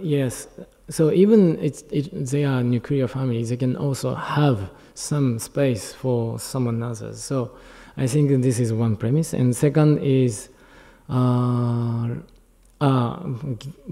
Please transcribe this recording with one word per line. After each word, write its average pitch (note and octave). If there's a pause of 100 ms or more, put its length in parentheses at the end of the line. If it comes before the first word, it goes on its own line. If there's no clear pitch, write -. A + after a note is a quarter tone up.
yes. C#3+ (420)
So D#3
even G3
it's, D#3
it, C#3+
they C#3+
are C3+
nuclear B2
families, A#2
they B2
can B2+
also C3
have B2 (240)
some C3+
space B2+
for A#2
someone A#2
else's. A2
So B2 (460)
I C3
think C#3
this B2
is A#2
one A2
premise. C#3
And B2
second D3
is, C3 (600)
uh, A#2+ (720)
uh, C3+ (300)
g-, C#3 (180)